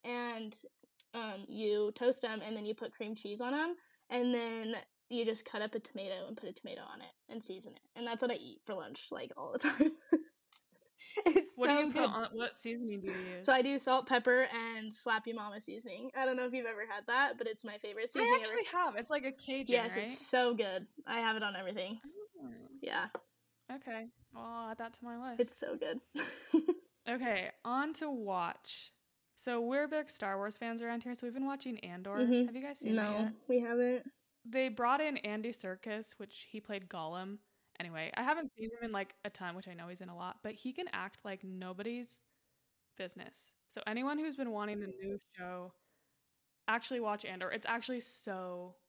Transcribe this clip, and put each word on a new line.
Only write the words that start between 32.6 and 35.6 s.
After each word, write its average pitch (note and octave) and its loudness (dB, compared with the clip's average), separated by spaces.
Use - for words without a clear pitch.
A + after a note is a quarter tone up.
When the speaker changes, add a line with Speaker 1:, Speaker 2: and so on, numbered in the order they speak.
Speaker 2:
guys C#4+ -8
seen A3 2
Speaker 1:
No, A3 4
Speaker 2:
that G#3 2
yet? A3 0
Speaker 1:
we B3 6
haven't. A#3+ 2
Speaker 2:
They C4 2
brought A#3+ 4
in D4+ 0
Andy G#3+ -2
Serkis, F#3+ -6